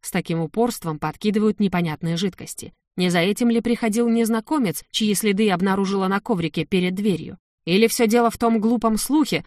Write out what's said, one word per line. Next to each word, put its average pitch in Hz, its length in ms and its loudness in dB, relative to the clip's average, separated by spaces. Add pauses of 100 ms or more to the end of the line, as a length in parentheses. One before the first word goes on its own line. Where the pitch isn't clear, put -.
с - 120 -14
таким 165 260 -2
упорством 165 600 -2
подкидывают 208 600 0
непонятные 170 560 -2
жидкости? - 560 -8 (240)
Не 180 140 0
за 175 80 2
этим 214 320 2
ли 233 100 2
приходил 233 480 0
незнакомец, 226 840 0
чьи 214 220 0
следы 202 280 0
я 202 140 2
обнаружила 190 500 0
на 196 140 0
коврике 165 440 -2
перед 180 300 0
дверью? 185 440 -2 (260)
Или 196 240 4
всё - 180 0
дело 233 240 4
в - 80 -8
том 226 220 2
глупом 226 360 0
слухе, 277 500 0